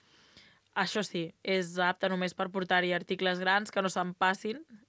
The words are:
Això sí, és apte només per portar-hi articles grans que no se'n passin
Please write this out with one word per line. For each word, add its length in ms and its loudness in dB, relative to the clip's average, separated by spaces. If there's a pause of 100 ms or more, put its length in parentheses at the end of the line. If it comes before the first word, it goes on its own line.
(760)
Això 280 0
sí, 220 -4 (180)
és 380 0
apte 260 2
només 300 -2
per 160 -2
portar-hi 400 2
articles 480 -2
grans 320 2
que 100 2
no 80 0
se'n 240 -2
passin 460 0 (280)